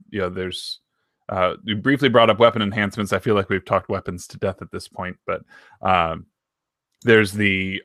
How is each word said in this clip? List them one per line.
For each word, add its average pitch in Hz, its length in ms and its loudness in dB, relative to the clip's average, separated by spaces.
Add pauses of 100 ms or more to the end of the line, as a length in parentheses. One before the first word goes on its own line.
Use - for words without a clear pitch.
(100)
you 101 100 -6
know, 92 80 -2
there's, 90 500 -10 (500)
uh, 90 260 0 (100)
you 107 100 -4
briefly 135 340 0
brought 117 220 6
up 104 80 2
weapon 117 240 4
enhancements. 101 500 -2
I 95 60 2
feel 110 160 0
like 98 160 0
we've 95 140 -2
talked 95 240 -2
weapons 92 400 -8
to - 100 -18
death 95 240 -6
at 85 80 -18
this 90 160 -14
point, 90 300 -12 (100)
but, 82 160 -6 (400)
um, 85 440 0 (760)
there's 110 300 6
the 95 520 -2